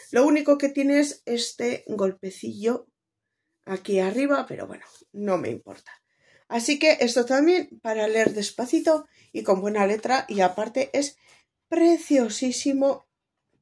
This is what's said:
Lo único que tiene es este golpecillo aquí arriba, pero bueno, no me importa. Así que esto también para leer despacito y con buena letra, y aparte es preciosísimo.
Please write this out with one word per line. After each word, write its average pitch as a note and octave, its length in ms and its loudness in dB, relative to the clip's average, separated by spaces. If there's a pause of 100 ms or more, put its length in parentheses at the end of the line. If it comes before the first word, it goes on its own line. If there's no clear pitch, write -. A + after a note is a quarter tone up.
(100)
Lo B3+ 160 4
único D4 320 4
que C#4 100 0
tiene C#4+ 320 2
es C#4+ 240 -2
este A#3+ 640 -4
golpecillo G3+ 1000 -4 (760)
aquí F#3+ 360 -2
arriba, C4 480 0
pero - 180 -10
bueno, - 180 -16 (280)
no G3+ 260 -2
me A2+ 120 -6
importa. - 420 -14 (560)
Así A#3+ 300 -2
que D4+ 220 4
esto A#3+ 240 2
también D4 440 2 (120)
para A3 280 -2
leer A3 240 2
despacito D4+ 720 -2 (260)
y A3 100 -8
con F#3+ 180 2
buena G3+ 260 0
letra, A3 420 0
y G3+ 120 -2
aparte G#3+ 520 -2
es C#4+ 240 -2 (520)
preciosísimo. C#4 1400 2 (560)